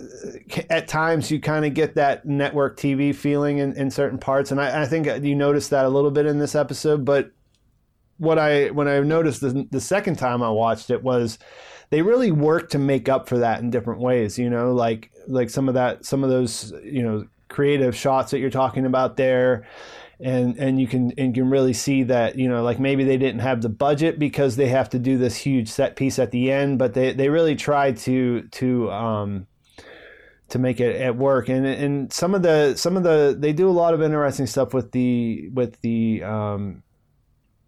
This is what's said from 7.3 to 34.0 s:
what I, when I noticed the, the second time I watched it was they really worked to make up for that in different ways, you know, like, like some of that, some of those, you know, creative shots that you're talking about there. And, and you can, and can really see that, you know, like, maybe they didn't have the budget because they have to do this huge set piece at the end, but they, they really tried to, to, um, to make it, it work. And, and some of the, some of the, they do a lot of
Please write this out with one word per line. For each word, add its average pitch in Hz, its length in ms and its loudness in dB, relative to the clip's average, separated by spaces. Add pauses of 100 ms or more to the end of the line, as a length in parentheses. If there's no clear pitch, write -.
what 160 200 2
I, 147 340 4
when 143 180 0
I 139 100 2
noticed 151 400 2
the, 135 320 -2
the 135 80 -2
second 190 380 -2
time 123 260 0
I 113 60 0
watched 110 400 0
it 120 120 0
was 120 380 0 (520)
they 151 100 2
really 233 300 4
worked 156 420 2
to 147 40 0
make 139 300 0
up 131 220 0
for 123 80 0
that 117 240 0
in 120 80 -4
different 113 320 -4
ways, 123 360 0
you 120 120 0
know, 120 240 0
like, 113 380 -2 (160)
like 127 220 0
some 135 200 0
of 127 60 0
that, 123 280 0
some 139 220 -2
of 131 40 2
those, 120 440 -2 (100)
you 127 200 -4
know, 107 220 -4 (220)
creative 139 480 0
shots 135 360 0
that 139 80 -2
you're 131 100 -2
talking 131 360 -2
about 127 320 0
there. 127 500 2 (520)
And, 127 380 -2
and 131 240 0
you 127 60 0
can, 123 300 0
and 131 180 -2
can 127 140 2
really 131 240 2
see 135 300 0
that, 120 360 0
you 127 100 2
know, 120 140 0
like, 120 160 -2
maybe 135 240 2
they 135 140 2
didn't 123 240 0
have 123 200 -2
the 117 80 -2
budget 147 480 0
because 139 380 0
they 135 140 2
have 127 220 2
to 131 80 -2
do 131 180 2
this 123 180 0
huge 127 320 0
set 131 280 -2
piece 135 240 -2
at 117 120 0
the 127 200 0
end, 139 280 0
but 123 140 0
they, 127 200 0
they 135 160 2
really 156 260 4
tried 143 420 0
to, 127 460 0
to, 123 480 -2
um, 101 540 -4 (1040)
to - 80 -4
make 127 220 0
it, 117 160 2
it 127 220 -2
work. 131 320 2
And, 131 160 0
and 139 480 -2
some 180 200 0
of 190 100 0
the, 151 320 4
some 175 200 -2
of 185 80 0
the, 151 340 4
they 147 140 0
do 180 180 2
a - 20 4
lot 170 220 4
of 156 80 0